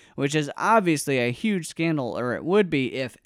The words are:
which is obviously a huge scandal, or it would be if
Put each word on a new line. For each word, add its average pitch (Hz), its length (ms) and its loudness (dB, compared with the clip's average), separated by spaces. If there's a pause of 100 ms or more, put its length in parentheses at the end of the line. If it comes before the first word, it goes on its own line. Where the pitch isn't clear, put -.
(160)
which 139 180 0
is 151 240 0
obviously 165 640 2
a 120 100 0
huge 180 380 -2
scandal, 147 500 -2
or 120 160 -2
it 78 100 -6
would 180 280 2
be 131 240 0
if 131 200 -6 (100)